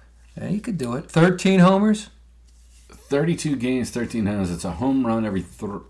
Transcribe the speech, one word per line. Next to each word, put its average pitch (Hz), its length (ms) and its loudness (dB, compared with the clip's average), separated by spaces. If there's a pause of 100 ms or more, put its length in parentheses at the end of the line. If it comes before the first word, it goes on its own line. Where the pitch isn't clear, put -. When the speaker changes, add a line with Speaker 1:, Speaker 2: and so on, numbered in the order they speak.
(360)
Speaker 1:
Yeah, 113 120 -10
he 196 120 -4
could 214 200 -6
do 120 160 -4
it. 160 140 -10
Thirteen 185 500 4
homers. 196 500 4 (840)
Speaker 2:
Thirty-two 151 640 -2
games, 127 360 -2
thirteen 113 340 -4
homers. 98 260 -2
It's 85 140 -6
a 90 60 -6
home 131 360 -2
run 113 180 0
every 95 180 -2
thr- 101 340 -12 (120)